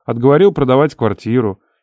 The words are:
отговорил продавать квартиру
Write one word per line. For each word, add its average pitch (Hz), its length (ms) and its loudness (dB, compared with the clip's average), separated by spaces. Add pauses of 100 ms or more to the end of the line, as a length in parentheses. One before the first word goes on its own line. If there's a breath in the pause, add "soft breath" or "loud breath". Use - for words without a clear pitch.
отговорил 143 480 2
продавать 139 420 0
квартиру 110 640 -4 (220)